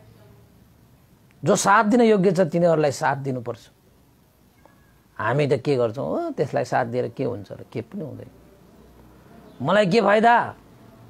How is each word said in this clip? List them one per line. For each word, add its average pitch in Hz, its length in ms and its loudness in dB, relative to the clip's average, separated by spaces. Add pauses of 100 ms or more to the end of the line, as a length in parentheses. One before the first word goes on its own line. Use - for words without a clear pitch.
(1500)
जो 190 100 2
साथ 202 280 2
दिन 240 180 2
योग्य 208 300 4
छ, 170 80 0
तिनीहरूलाई 165 520 2
साथ 139 240 -2
दिनुपर्छ। 127 540 -8 (1500)
हामी 127 300 0
त 131 60 0
के 139 220 0
गर्छौँ? 135 520 -2
"अ, - 20 -6
त्यसलाई 135 360 -4
साथ 127 200 -2
दिएर 120 220 -4
के 120 160 -8
हुन्छ 104 280 -8
र? - 220 -16
के 113 80 -8
पनि 202 200 -14
हुँदैन। 110 260 -14 (1300)
मलाई 190 240 2
के 202 160 2
फाइदा? 208 540 4 (540)